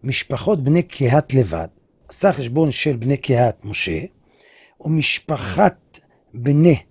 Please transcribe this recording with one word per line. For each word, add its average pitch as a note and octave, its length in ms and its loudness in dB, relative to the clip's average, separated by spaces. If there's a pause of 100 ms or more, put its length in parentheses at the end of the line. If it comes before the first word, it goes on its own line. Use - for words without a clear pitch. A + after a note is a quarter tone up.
משפחות C#3 600 -2
בני D#3 200 2
קהת C#3 500 0
לבד", F#2 340 0 (420)
עשה F#3+ 240 0
חשבון C#3 380 -2
של C#3 240 -2
בני B2+ 220 -2
קהת A#2+ 480 0
משה, F#2+ 340 -2 (840)
"ומשפחת C3+ 1160 -2 (340)
בני C#3+ 460 4 (120)